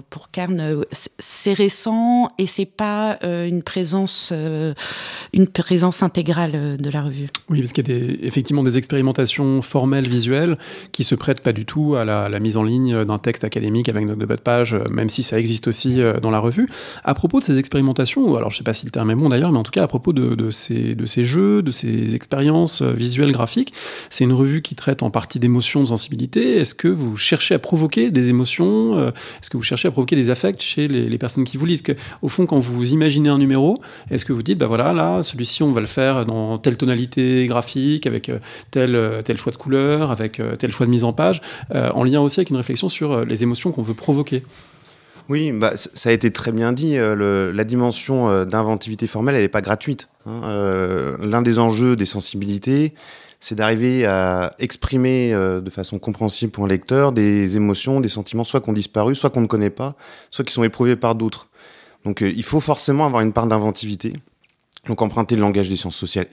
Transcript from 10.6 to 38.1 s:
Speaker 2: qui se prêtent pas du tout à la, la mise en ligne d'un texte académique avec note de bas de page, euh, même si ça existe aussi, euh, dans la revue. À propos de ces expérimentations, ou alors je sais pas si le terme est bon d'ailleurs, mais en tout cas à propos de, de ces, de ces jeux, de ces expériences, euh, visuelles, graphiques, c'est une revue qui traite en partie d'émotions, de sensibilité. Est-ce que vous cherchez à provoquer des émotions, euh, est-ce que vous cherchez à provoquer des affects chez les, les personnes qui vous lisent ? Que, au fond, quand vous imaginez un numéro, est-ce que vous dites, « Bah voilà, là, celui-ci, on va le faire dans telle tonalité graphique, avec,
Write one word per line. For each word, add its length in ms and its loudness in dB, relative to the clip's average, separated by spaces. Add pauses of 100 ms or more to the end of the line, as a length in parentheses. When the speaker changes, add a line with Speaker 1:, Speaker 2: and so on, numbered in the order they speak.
Speaker 2:
qui 120 -2
se 100 2
prêtent 280 -2
pas 120 0
du 120 -4
tout 280 0
à 120 0
la, 240 0
la 100 -4
mise 180 0
en 60 2
ligne 400 2
d'un 160 0
texte 240 -2
académique 460 0
avec 180 0
note 100 -4
de 80 -2
bas 120 -4
de 40 -14
page, 320 2
euh, 160 0
même 200 0
si 120 0
ça 160 0
existe 300 0
aussi, 340 2
euh, 180 2
dans 120 0
la 80 2
revue. 280 2 (360)
À 100 0
propos 260 2
de 40 2
ces 160 4
expérimentations, 640 0
ou 160 4
alors 140 -2
je 60 -8
sais 60 -8
pas 100 0
si 120 -6
le 60 -10
terme 200 0
est 40 2
bon 120 4
d'ailleurs, 240 4
mais 60 4
en 60 0
tout 80 -8
cas 120 2
à 40 2
propos 260 0
de, 220 2
de 140 -2
ces, 460 -2
de 100 -4
ces 200 0
jeux, 360 4
de 100 0
ces 440 0
expériences, 680 2
euh, 120 2
visuelles, 400 2
graphiques, 400 0 (360)
c'est 140 2
une 80 6
revue 300 4
qui 140 -10
traite 280 0
en 80 0
partie 280 -2
d'émotions, 420 4
de 60 4
sensibilité. 720 0
Est-ce 160 2
que 140 -2
vous 300 0
cherchez 360 2
à 60 2
provoquer 520 0
des 180 4
émotions, 680 2
euh, 120 2 (320)
est-ce 80 -8
que 80 -4
vous 60 -4
cherchez 260 0
à 20 0
provoquer 240 2
des 140 4
affects 320 0
chez 260 -2
les, 220 0
les 80 -2
personnes 260 -2
qui 140 -4
vous 80 -2
lisent ? 160 0
Que, 100 -4 (300)
au 80 -2
fond, 160 2
quand 140 4
vous 340 0
imaginez 340 4
un 100 4
numéro, 400 4 (320)
est-ce 140 -2
que 80 -4
vous 100 -2
dites, « 180 0
Bah 80 2
voilà, 260 2
là, 280 0
celui-ci, 420 -4
on 100 2
va 80 2
le 60 -4
faire 380 0
dans 320 -4
telle 200 0
tonalité 720 0
graphique, 600 -2
avec, 220 -4